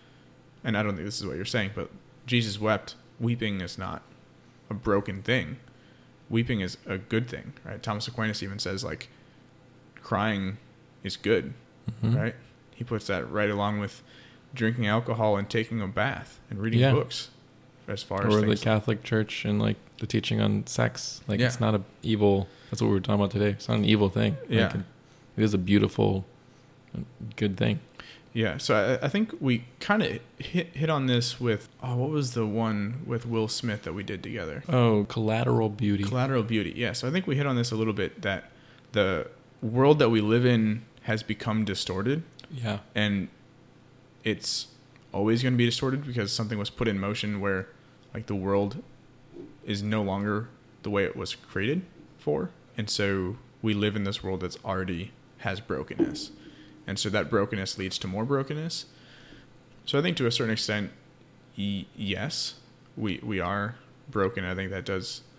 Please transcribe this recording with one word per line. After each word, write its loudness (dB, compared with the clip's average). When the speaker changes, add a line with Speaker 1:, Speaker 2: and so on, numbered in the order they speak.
Speaker 1:
and 0
I 2
don't -2
think -6
this -6
is -6
what -6
you're -6
saying, -2
but -8
Jesus 2
wept. 0
Weeping 0
is -8
not -8
a -6
broken 0
thing. -2
Weeping 0
is -4
a -4
good -2
thing, -10
right? -12
Thomas -4
Aquinas -4
even -6
says, -4
like, -8
crying 0
is -6
good, 2
Speaker 2:
Mm-hmm. 4
Speaker 1:
right? 0
He -8
puts -6
that -2
right 2
along 0
with -6
drinking 0
alcohol 2
and -2
taking -2
a -4
bath -4
and -8
reading 2
Speaker 2:
Yeah. 6
Speaker 1:
books, -2
as -6
far -2
as 6
Speaker 2:
Or 6
the 4
Speaker 1:
things 2
Speaker 2:
Catholic 2
Church 0
and, 2
like, 2
the -6
teaching 0
on 2
sex. -2
Like, 0
Speaker 1:
Yeah. 4
Speaker 2:
it's -2
not 4
a 0
evil, 4
that's -2
what 4
we 4
were 4
talking 2
about 2
today. 2
It's -6
not 2
an 4
evil 6
thing. 2
Like, -10
Speaker 1:
Yeah. 4
Speaker 2:
it 4
is 4
a 4
beautiful, 4
good 0
thing. 2
Speaker 1:
Yeah, 0
so 4
I, 0
I 0
think 0
we 2
kinda 0
hit, -4
hit -2
on 2
this 0
with, 0
oh, -4
what 0
was -2
the 0
one -2
with -4
Will 0
Smith -4
that -6
we -6
did -6
together? -8
Speaker 2:
Oh, 6
Collateral 2
Beauty. 0
Speaker 1:
Collateral 0
Beauty, 0
yeah. -2
So -4
I -2
think -2
we 2
hit 0
on 0
this 0
a -2
little 2
bit, -4
that -2
the 2
world 6
that 6
we 6
live 6
in 4
has -2
become -2
distorted. -2
Speaker 2:
Yeah. -4
Speaker 1:
And 0
it's -4
always 2
gonna 2
be 4
distorted 0
because -4
something -4
was -4
put -2
in 0
motion -2
where, 0
like, -8
the -4
world 0
is -4
no 0
longer -2
the -4
way 2
it -2
was -6
created -2
for. -2
And -4
so 0
we 2
live 2
in -2
this -4
world -4
that's -6
already -2
has -4
brokenness. -4
And -4
so -2
that 0
brokenness 0
leads -4
to -6
more -2
brokenness. -4
So 0
I 4
think 0
to 2
a 0
certain 0
extent, -2
y-, -4
yes, -4
we, -4
we -4
are -2
broken. 0
I -2
think -4
that -6
does, -6